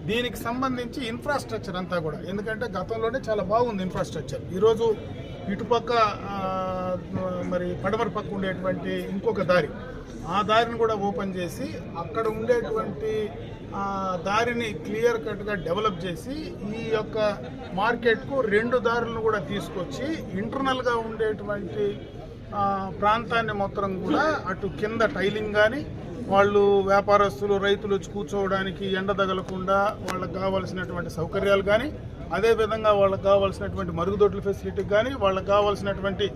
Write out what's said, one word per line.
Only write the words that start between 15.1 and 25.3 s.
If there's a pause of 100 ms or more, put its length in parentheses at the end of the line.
కట్‌గా
డెవలప్
చేసి (440)
ఈ
యొక్క (360)
మార్కెట్కు
రెండు
దారులను
కూడా
తీసుకొచ్చి
ఇంటర్నల్గా
ఉండేటువంటి, (480)
ఆ,
ప్రాంతాన్ని
మొత్తం
కూడా
అటు
కింద
టైలింగ్